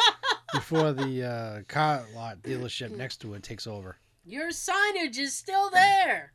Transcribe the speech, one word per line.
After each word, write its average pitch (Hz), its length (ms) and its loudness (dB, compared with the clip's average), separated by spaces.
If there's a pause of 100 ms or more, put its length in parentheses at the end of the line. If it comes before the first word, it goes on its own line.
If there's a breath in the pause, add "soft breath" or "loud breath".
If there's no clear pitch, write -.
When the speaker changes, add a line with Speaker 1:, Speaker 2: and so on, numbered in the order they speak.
(120)
Speaker 1:
<laughs> - 420 -4
Speaker 2:
Before 156 380 2
the, 131 320 -2
uh, 113 420 -6
car 147 380 2 (100)
lot 113 280 -10
dealership 127 540 -6
next 127 260 -8
to 107 120 -10
it 98 80 -12
takes - 240 -12
over. 98 300 -10 (280)
Speaker 1:
Your 285 260 -8
signage 370 680 0
is 277 180 -2
still 392 360 2
there. 370 640 4